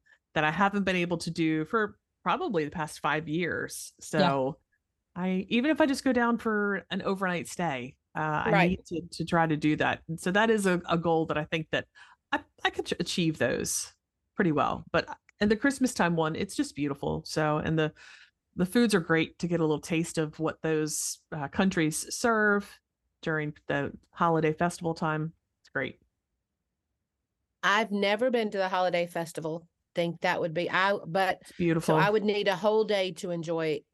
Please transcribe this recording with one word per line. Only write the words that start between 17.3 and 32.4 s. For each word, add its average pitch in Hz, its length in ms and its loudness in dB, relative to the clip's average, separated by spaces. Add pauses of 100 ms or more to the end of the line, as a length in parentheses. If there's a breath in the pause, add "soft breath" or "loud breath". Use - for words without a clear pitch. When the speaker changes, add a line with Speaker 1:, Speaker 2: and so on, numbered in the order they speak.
Speaker 1:
and 160 180 0
the, 156 160 0 (600 loud breath)
the 180 100 0
foods 226 300 4
are 185 40 4
great 160 400 0
to 170 80 -4
get 170 120 0
a 160 40 2
little 151 160 2
taste 165 380 -2
of 156 220 -2
what 156 240 -2
those, 156 560 -2 (120)
uh, 147 160 -6
countries 170 680 0
serve 214 640 0 (440)
during 151 300 -4 (140)
the 143 240 -2 (200)
holiday 160 400 2
festival 170 440 -2
time. 156 360 -2 (300)
It's - 80 -20
great. - 300 -6 (1600)
Speaker 3:
I've 196 280 2
never 208 400 2
been 226 200 0
to 202 60 -6
the 190 120 0
holiday 180 380 0
festival. 165 600 -8 (260)
Think 170 280 -4
that 180 180 0
would 165 140 -2
be, 170 160 -2
I, 196 260 2 (100)
but 185 360 0
Speaker 1:
It's - 120 -20
beautiful. 165 420 2
Speaker 3:
so 156 40 6
I 196 100 6
would 208 140 2
need 202 240 0